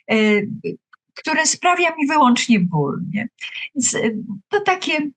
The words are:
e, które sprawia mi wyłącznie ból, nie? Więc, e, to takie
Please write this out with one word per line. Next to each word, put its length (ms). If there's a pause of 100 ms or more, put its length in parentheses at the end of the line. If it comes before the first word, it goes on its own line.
(120)
e, 40 (960)
które 320
sprawia 500
mi 120
wyłącznie 520
ból, 420 (120)
nie? 140 (480)
Więc, 200
e, 40 (500)
to 120
takie 560